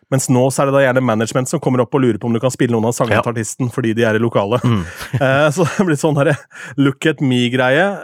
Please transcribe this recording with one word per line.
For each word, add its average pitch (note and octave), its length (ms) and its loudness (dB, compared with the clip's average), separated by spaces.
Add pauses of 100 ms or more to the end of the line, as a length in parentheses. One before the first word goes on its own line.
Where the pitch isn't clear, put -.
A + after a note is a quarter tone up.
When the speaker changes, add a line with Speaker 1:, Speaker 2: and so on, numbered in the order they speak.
(120)
Speaker 1:
Mens C3 160 0
nå B2 140 4 (100)
så - 80 -2
er C#3+ 80 2
det C3+ 60 2
da C#3 100 4
gjerne B2+ 240 2
management A2+ 400 -2
som D#3 140 -4
kommer B2+ 180 0
opp A#2 160 -2
og C3 60 0
lurer A2+ 180 2
på B2 80 -4
om A2+ 60 0
du A2+ 60 -2
kan B2+ 120 -2
spille A#2+ 220 0
noen A2 100 0
av A#2 80 0
sangene A2+ 240 0
Speaker 2:
Ja. A2+ 80 2
Speaker 1:
til A#2+ 80 -4
artisten A#2 400 -6
fordi A2 240 -2
de A#2 80 2
er A2 140 2
i - 20 0
lokalet. A#2 400 0
Speaker 2:
Mm. A2+ 220 0 (200)
Speaker 1:
<laughs> - 200 -4
Eh, C#3 320 2
så F3+ 100 0
det F#3+ 240 0
blir D3+ 80 2
sånn D3 240 0
her, C#3+ 140 2 (420)
look C#3+ 300 0
at D#3 180 0
me-greie, B2+ 600 2 (180)